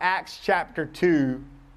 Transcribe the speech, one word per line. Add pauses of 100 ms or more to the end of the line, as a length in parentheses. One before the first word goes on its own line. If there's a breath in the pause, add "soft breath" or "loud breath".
Acts
chapter
two (340)